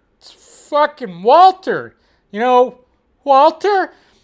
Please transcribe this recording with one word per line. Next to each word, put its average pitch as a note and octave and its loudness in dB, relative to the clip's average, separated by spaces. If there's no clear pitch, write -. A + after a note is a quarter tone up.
It's - -20
fucking C#4 -8
Walter. C4 0
You G3+ -10
know, B3 0
Walter?" D#4+ 0